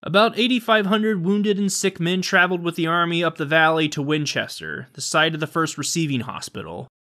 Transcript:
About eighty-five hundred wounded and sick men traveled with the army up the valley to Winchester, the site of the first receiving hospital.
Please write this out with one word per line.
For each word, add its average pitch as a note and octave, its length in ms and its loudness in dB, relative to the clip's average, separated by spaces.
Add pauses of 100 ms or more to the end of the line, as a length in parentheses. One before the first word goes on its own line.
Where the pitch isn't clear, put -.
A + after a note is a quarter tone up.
About G3+ 340 2
eighty-five A3+ 480 2
hundred G#3+ 380 0
wounded G3+ 340 2
and G3 140 0
sick - 280 -2
men F3+ 220 0
traveled F3+ 400 2
with E3+ 140 -4
the E3+ 100 0
army E3+ 380 0
up D#3+ 140 0
the D#3 80 -2
valley D#3+ 440 4
to D3+ 140 -6
Winchester, C3+ 920 -4
the - 80 -12
site D#3+ 320 2
of D#3 60 -6
the D3+ 80 -4
first D#3+ 280 -2
receiving C#3+ 460 -2
hospital. - 680 -10 (160)